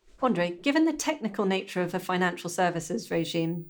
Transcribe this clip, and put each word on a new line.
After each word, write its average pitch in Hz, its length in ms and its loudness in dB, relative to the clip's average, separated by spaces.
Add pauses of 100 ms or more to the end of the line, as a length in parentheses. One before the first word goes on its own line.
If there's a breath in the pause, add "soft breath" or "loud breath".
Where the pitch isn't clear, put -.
(220)
Andre, 175 300 2
given 285 320 2
the 320 80 4
technical 294 540 -2
nature 190 360 0
of 175 120 -2
the 180 60 0
financial 180 500 0
services 170 600 0
regime, 170 600 -2